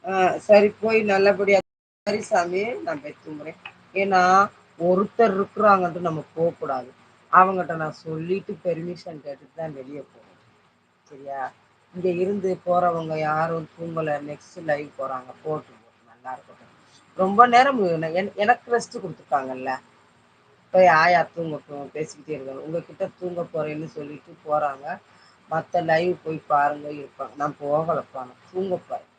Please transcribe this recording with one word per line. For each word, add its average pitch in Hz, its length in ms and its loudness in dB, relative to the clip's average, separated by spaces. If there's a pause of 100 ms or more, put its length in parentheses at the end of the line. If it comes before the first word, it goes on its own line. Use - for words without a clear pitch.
ஆ, 185 320 2
சரி, 208 300 8 (120)
போய் 220 220 2
நல்லபடியா, 196 560 4 (460)
சரி 208 180 -2
சாமி, 190 500 0
நான் 156 300 -8
போய் - 140 -14 (100)
தூங்குறேன். 156 300 -14 (360)
ஏன்னா, 190 560 4 (300)
ஒருத்தர் 190 560 2
இருக்கிறாங்கன்ட்டு 190 640 2
நம்ம 160 260 -4 (100)
போகக்கூடாது. 139 580 -4 (400)
அவங்ககிட்ட 180 440 4
நான் 156 160 -6
சொல்லிட்டு, 170 720 -8
பெர்மிஷன் 170 600 -8
கேட்டுட்டு 139 320 -18
தான் 160 180 -10
வெளியே 135 260 -14
போகணும். 117 240 -20 (840)
சரியா? 139 440 -12 (420)
இங்க 180 140 -2
இருந்து 185 580 -2
போறவங்க 170 520 0
யாரும் 156 580 -2
தூங்கல, 160 440 -6
நெக்ஸ்ட் 147 440 -16
லைவ் 151 220 -2
போறாங்க, 131 400 -10 (160)
போட்டு, 151 300 -8
போட்டு, - 340 -20
நல்லா - 260 -16
இருக்கட்டும். - 340 -18 (500)
ரொம்ப 202 300 6
நேரம் 247 380 4
என-, 160 280 -2
என-, 196 220 -2
எனக்கு 233 440 0
ரெஸ்ட் 233 220 -8
கொடுத்துருக்காங்கல்ல, 131 760 -6 (920)
போய் 185 160 6
ஆயா 165 400 6 (100)
தூங்கட்டும், 147 580 -10
பேசிக்கிட்டே 151 400 -10
இருக்காங்க. 135 260 -12
உங்ககிட்ட 160 480 -8 (100)
தூங்க 175 240 -8
போறேன்னு 156 460 -6
சொல்லிட்டு 147 480 -16 (100)
போறாங்க. 151 520 -4 (520)
மத்த 165 340 -2
லைவ் 165 400 2
போய் 160 220 -8
பாருங்க, 147 420 0
இருப்பாங்க. 139 480 -12
நான் 147 240 -6
போகலப்பா, 147 540 -2
நான் 127 200 -14 (180)
தூங்க 185 260 -4 (100)
போறேன். - 180 -10 (120)